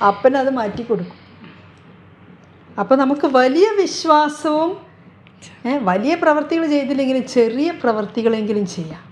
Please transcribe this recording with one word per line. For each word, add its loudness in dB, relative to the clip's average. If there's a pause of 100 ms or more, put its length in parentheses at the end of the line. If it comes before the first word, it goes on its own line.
അപ്പൻ 2
അത് 0
മാറ്റി -4
കൊടുക്കും. -4 (1600)
അപ്പോൾ 2
നമുക്ക് 0
വലിയ 4 (140)
വിശ്വാസവും, 0 (880)
ഏ, -2
വലിയ 0
പ്രവൃത്തികൾ 0
ചെയ്തില്ലെങ്കിലും 0
ചെറിയ 0 (120)
പ്രവൃത്തികളെങ്കിലും -2
ചെയ്യാം. -12